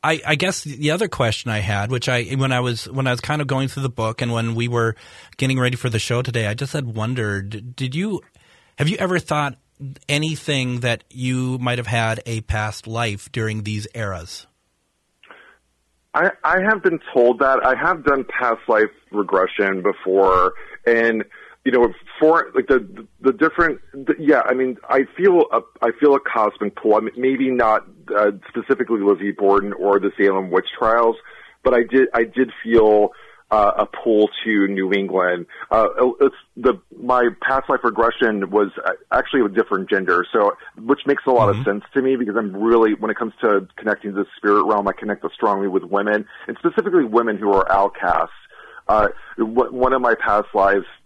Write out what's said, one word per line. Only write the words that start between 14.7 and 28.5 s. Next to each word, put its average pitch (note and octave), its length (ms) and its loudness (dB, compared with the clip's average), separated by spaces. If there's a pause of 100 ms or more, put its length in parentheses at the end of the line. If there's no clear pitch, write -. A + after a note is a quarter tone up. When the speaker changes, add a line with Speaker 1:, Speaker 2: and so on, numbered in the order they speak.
Speaker 2:
I, E3+ 160 0 (120)
I E3+ 260 0
have G#3+ 140 0
been E3 160 0 (160)
told A#2+ 240 4
that. C3+ 260 2
I C3 120 2
have D#3+ 280 -2
done C#3 200 0
past A#2 420 -4
life G#2+ 240 2 (220)
regression F#2+ 680 0
before, F#2 720 4 (300)
and, A#2 400 2 (400)
you C3 80 0
know, A#2+ 200 4 (260)
for, D#3 380 4
like, B2+ 100 0
the, A2 400 0 (140)
the C3 120 2
different, D#3+ 480 0 (120)
the, C#3 260 -2
yeah, C#3+ 260 4
I B2 100 0
mean, B2+ 240 -2 (100)
I C3+ 120 2 (160)
feel F3 360 6
a, A#2 80 2 (200)
I A#2 100 2 (100)
feel D3 160 6
a C3+ 40 0
cosmic G#2+ 540 -2
pull. G#2+ 220 2
I G#2+ 40 4
mean, A2 160 -8
maybe C3 340 0
not, A2+ 360 2 (300)
uh, G#2 160 4 (160)
specifically - 520 -2